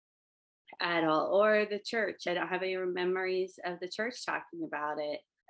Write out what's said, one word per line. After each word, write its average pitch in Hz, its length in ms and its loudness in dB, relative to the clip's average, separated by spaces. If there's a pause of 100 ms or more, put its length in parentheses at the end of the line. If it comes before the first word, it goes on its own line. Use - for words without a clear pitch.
(800)
at 170 220 2
all, 156 240 4
or 208 420 6
the 202 100 -4
church. 214 480 -2
I 175 60 2
don't 170 140 0
have 180 160 -2
any 185 140 -2
memories 185 880 -2
of 175 140 -6
the 180 80 -8
church 226 380 -6
talking 160 400 -4
about 151 320 -4
it, 151 220 -4 (300)